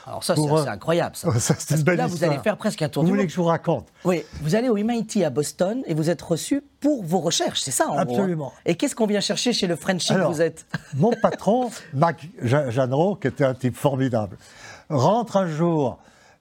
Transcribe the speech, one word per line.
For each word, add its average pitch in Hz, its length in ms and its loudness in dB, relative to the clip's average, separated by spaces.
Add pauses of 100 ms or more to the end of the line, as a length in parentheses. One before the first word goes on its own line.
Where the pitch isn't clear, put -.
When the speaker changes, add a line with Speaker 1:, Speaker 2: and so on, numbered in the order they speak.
Speaker 1:
Alors 107 160 -12
ça, 185 120 0
Speaker 2:
pour, 156 120 4
Speaker 1:
c'est, 143 80 2
Speaker 2:
euh, 156 80 4
Speaker 1:
c'est 131 80 -2
incroyable, 151 460 -2
ça. - 160 -6
Speaker 2:
<laughs> 113 80 2
Ça, - 180 2
c'est - 160 -2
une 156 40 2
Speaker 1:
Parce - 20 2
que 147 40 2
Speaker 2:
belle 175 120 4
Speaker 1:
là, - 100 0
vous 185 80 -4
Speaker 2:
histoire. 160 160 0
Speaker 1:
allez 139 100 0
faire 196 160 0
presque - 260 -4
un 151 60 0
tour 147 140 -2
Speaker 2:
Vous 165 60 4
Speaker 1:
du - 20 4
Speaker 2:
voulez 202 140 2
Speaker 1:
monde. 175 60 -2
Speaker 2:
que - 40 -10
je 185 60 -2
vous 170 80 2
raconte ? 160 400 0 (160)
Speaker 1:
Oui, 175 180 0 (200)
vous 156 120 0
allez 240 140 2
au 226 80 2
M 214 160 0
I 233 120 -2
T 214 200 0
à 151 60 0
Boston 180 560 -2
et 165 80 -4
vous 156 140 0
êtes 170 140 -2
reçu 277 400 -2 (160)
pour 277 240 0
vos 170 160 0
recherches, 170 440 -2
c'est - 100 -6
ça, 320 160 0
en 180 60 -2
gros, 143 40 0
hein ? 175 40 2
Speaker 2:
Absolument. 180 500 -2 (120)
Speaker 1:
Et 165 120 2
qu'est-ce 285 180 -2
qu'on 220 120 0
vient 208 140 2
chercher 208 320 0
chez 208 140 0
le 175 80 0
Frenchie - 360 -2
que - 40 2
Speaker 2:
Alors, 185 160 4
Speaker 1:
vous 156 100 0
êtes ? 165 260 -2 (280)
Speaker 2:
mon 160 160 4
patron, 220 640 0 (100)
Speaker 1:
<laughs> - 120 -12
Speaker 2:
Mac 165 340 0 (140)
Ja-, 131 280 2
Jeanneraud, 135 460 2
qui - 100 -2
était 135 180 0
un 131 100 4
type 123 220 -2
formidable, 127 640 -2 (500)
rentre 175 480 0
un 190 120 0
jour 156 500 -2 (420)